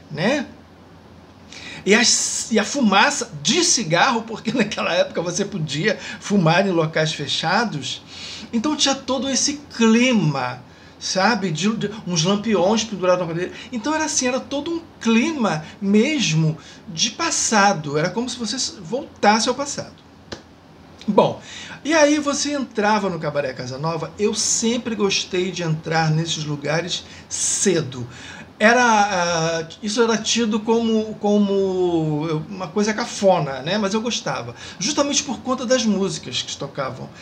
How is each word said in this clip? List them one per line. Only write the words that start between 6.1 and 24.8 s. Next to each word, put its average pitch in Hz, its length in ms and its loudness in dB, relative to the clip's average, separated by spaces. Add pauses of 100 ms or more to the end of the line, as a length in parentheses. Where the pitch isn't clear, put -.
fumar 180 440 4
em 196 60 0
locais 160 400 0
fechados. 160 880 -2 (520)
Então 262 240 0
tinha 269 180 2
todo 269 320 -4
esse 226 320 -2 (160)
clima, 196 920 2 (340)
sabe? 196 520 0
De, 170 260 0
de 196 140 -4 (160)
uns 175 160 0
lampiões 208 600 2
pendurados 180 420 0
na 165 60 -4
parede. 175 220 -4 (180)
Então 247 220 -2
era 311 120 0
assim, 262 220 0
era 247 120 0
todo 285 320 -6
um 330 100 -4 (180)
clima 226 640 2 (160)
mesmo 196 760 2 (300)
de 165 240 -2
passado. 196 880 2
Era 175 100 2
como 240 180 -4
se - 100 -8
você 240 200 -4 (240)
voltasse 220 680 0
ao 247 60 2
passado. - 400 -8 (1120)
Bom, 151 320 4 (460)
e 294 80 0
aí 302 240 6
você 285 360 -2
entrava 208 560 0
no 170 100 -4
Cabaré 143 340 -4
Casa 127 240 -10
Nova. 156 400 -4
Eu 214 160 0
sempre 233 600 -2